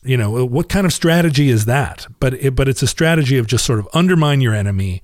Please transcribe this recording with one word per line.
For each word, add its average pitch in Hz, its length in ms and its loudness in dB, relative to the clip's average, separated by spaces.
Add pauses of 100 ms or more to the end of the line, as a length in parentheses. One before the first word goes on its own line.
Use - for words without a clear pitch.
you 127 140 0
know, 113 280 0
what 127 240 -4
kind 190 180 0
of 156 60 0
strategy 165 560 2
is 110 160 2
that? 120 420 -4 (120)
But 131 160 0
it, 135 200 -2
but 135 120 2
it's 135 140 -2
a 131 60 0
strategy 160 500 0
of 117 100 0
just 117 180 0
sort 113 140 0
of 101 140 -8
undermine 156 480 2
your 113 140 2
enemy. 95 480 -2